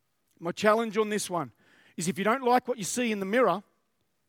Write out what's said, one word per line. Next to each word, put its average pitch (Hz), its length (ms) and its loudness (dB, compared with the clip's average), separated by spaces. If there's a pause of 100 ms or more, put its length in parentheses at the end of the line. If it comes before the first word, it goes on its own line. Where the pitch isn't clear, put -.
(400)
My 165 120 -8
challenge 214 460 2
on 214 100 2
this 208 220 -4
one 160 240 -6 (420)
is 165 140 -4
if 139 80 -2
you 190 80 0
don't 254 180 2
like 247 240 4
what 254 100 -4
you 202 60 -6
see 233 300 -2
in 202 80 -4
the 190 40 -4
mirror, 196 380 2 (640)